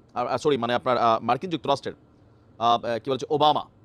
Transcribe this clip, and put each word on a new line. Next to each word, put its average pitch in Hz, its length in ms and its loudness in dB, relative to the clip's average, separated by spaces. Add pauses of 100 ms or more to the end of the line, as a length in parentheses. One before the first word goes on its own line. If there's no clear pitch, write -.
(140)
আ, - 100 -4
আ, 127 140 -2
সরি, 147 180 0
মানে 120 180 -2
আপনার, 120 240 0
আ, 113 240 4
মার্কিন 123 280 -2
যুক্তরাষ্ট্রের, 139 440 -4 (640)
আ, 117 240 2
আ, 113 160 -4
কি 135 120 -8
বলছে, 131 200 -4
ওবামা, 147 340 2 (200)